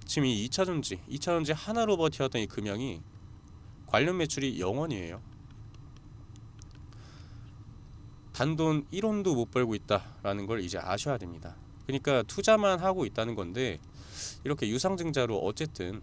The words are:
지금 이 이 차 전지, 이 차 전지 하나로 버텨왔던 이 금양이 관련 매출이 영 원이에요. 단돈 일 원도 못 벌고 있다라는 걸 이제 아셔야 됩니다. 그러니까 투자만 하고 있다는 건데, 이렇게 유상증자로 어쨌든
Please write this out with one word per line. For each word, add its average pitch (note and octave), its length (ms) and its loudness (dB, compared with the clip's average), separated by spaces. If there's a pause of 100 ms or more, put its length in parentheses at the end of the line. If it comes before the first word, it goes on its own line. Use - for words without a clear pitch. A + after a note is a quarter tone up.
지금 C#3+ 220 4
이 A2 180 4
이 B2 40 -2
차 F#3+ 160 4
전지, D3 420 -2
이 C#3 120 -6
차 F3 140 0
전지 D#3+ 180 2
하나로 G#3+ 460 2
버텨왔던 C#3+ 440 4
이 G#2 60 0
금양이 G#2 540 -2 (840)
관련 D#3+ 320 4
매출이 C#3 420 0
영 G2 200 0
원이에요. G#2 420 -2 (3000)
단돈 D#3 580 2
일 G3 140 0
원도 G3+ 300 4
못 A#2 160 2
벌고 B2 240 4
있다라는 G2+ 680 0
걸 A2 160 -2
이제 F2+ 160 -4
아셔야 G2 400 0
됩니다. E2+ 380 -10 (320)
그러니까 C3+ 360 4
투자만 G3+ 580 6
하고 F#3 240 4
있다는 A2+ 280 0
건데, G2+ 460 -2 (640)
이렇게 C#3 260 0
유상증자로 C#3 680 2
어쨌든 G2 640 -2